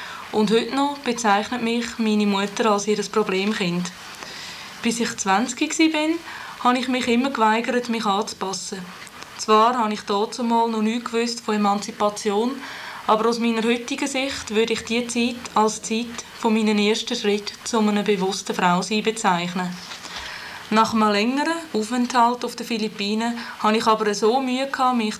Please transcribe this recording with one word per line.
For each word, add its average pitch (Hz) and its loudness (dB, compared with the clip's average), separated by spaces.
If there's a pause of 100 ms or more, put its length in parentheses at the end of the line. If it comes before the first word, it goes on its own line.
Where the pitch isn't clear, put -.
(320)
Und 214 2
heute 233 2
noch 277 0
bezeichnet 220 0
mich 233 0 (140)
meine 214 4
Mutter 202 2
als 202 2
ihr 208 2
Problemkind. 190 0 (880)
Bis 233 0
ich 220 -2
zwanzig 214 0
gsi 311 4
bin, 311 0 (480)
habe 247 4
ich 247 -4
mich 247 0
immer 247 4
geweigert, 233 2
mich 220 -2
anzupassen. 196 -2 (580)
Zwar 214 4
habe 214 0
ich 208 -6
dazumal 233 0
noch 220 -2
nichts 226 0
gewusst 233 -2
von 214 -2
Emanzipation, 208 0 (560)
aber 214 4
aus 233 2
meiner 226 2
heutigen 240 0
Sicht 269 -4
würde 226 2
ich 220 -4
die 240 0
Zeit 240 0 (200)
als 214 2
Zeit 226 -4 (320)
von 226 2
meinen 214 4
ersten 214 0
Schritt 208 -2 (100)
zu - 0
einer 208 2
bewussten 196 0
Frau 180 4
sein 214 0
bezeichnen. 180 0 (1040)
Nach 220 4
einem 214 4
längeren 262 0 (200)
Aufenthalt 240 2
auf 240 -8
den 233 -8
Philippinen 220 -2 (220)
hatte 214 4
ich 220 -2
aber 214 4
so 226 4
Mühe 262 0
gehabt, 254 2
mich 220 0